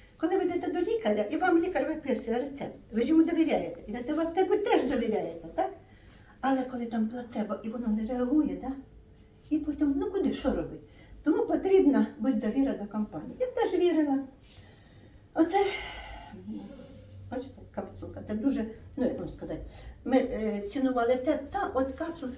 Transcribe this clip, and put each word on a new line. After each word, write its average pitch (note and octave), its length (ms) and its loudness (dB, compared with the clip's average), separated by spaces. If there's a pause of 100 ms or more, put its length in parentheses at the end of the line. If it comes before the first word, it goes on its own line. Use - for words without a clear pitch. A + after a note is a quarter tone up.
(160)
Коли F4 220 0
ви G4 60 2
йдете - 280 0
до E4+ 80 0
лікаря, A#3 420 2
і G#3 140 -2
вам F4 220 6
лікар E4 300 2
виписує B3 500 -2
рецепт, - 380 -6 (160)
ви A3 100 0
ж C4 60 2
йому D#4+ 160 8
довіряєте, D4 600 2
йдете B3 280 -4
в D#4 60 2
аптеку, F#4 360 2
теж F4 280 4
довіряєте, A3 680 -2
так? F#4+ 160 0 (720)
Але C4 220 2
коли A#3+ 240 -6
там A3 220 0
плацебо, A3+ 540 -6
і A3+ 60 -8
воно A#3 200 -4
не A3 180 0
реагує, B3 500 2
да? B3+ 160 -6 (760)
І D4+ 80 2
потім, C#4+ 380 0
ну G#4 140 0
куди, F#4+ 220 0
що - 180 -2
робить? - 300 -4 (420)
Тому G4 240 2
потрібна C#4+ 600 6 (120)
будь A#3+ 200 0
довіра A#3+ 340 2
до G#3 140 -6
компанії. - 540 -6
Я B4+ 60 2
теж A4 340 0
вірила. D4+ 380 4 (1160)
Оце, E4+ 240 4 (1700)
бачите, C4 320 -8 (120)
капсулка. - 480 -10
Це G#3+ 120 -6
дуже, A3+ 320 0 (300)
ну, C4 80 0
як A3+ 140 0
вам F3 100 -6
сказати, - 320 -8 (440)
ми, B3+ 120 4
е, G#3+ 440 0
цінували B3+ 560 0
те, C#4+ 200 0 (140)
та F#4+ 240 -2
от C4+ 180 0
капсулки C#4+ 460 -8